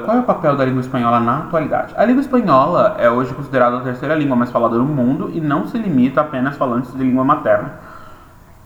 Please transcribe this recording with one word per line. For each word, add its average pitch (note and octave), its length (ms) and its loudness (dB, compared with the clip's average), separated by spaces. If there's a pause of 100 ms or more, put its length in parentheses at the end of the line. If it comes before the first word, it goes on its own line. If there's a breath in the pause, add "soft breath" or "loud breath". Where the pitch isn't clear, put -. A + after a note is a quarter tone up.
qual A3+ 120 2
é - 20 2
o A#3+ 40 0
papel D#3+ 320 0
da C3+ 80 0
língua B2+ 180 0
espanhola A#2+ 380 0
na A#2+ 200 0
atualidade? - 580 -2
A - 80 4
língua B3+ 160 4
espanhola F3 760 2
é A#2 100 4
hoje B2+ 240 0
considerada B2+ 440 0
a B2 40 -6
terceira C3+ 320 -4
língua C#3+ 220 0
mais A#2+ 160 0
falada A#2 260 0
no B2 80 2
mundo D3 480 0
e E3 80 -4
não D#3 240 -2
se A#3 140 -6
limita D3+ 420 2
apenas C#3 320 -4
a - 40 -12
falantes B2+ 360 -2
de C3+ 100 -6
língua C3 200 2
materna, A2+ 500 0 (920 loud breath)